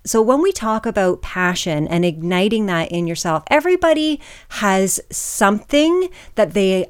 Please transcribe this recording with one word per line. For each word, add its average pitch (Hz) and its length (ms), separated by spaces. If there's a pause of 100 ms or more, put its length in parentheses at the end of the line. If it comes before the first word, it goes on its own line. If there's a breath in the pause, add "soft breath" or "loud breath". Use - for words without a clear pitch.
So 226 180
when 254 200
we 392 100
talk 220 340
about 196 360
passion 175 680
and 170 160
igniting 185 640
that 165 260
in 170 160
yourself, 160 420
everybody 311 720 (300 loud breath)
has 190 500 (100)
something 302 1000 (260 loud breath)
that 208 180
they 190 360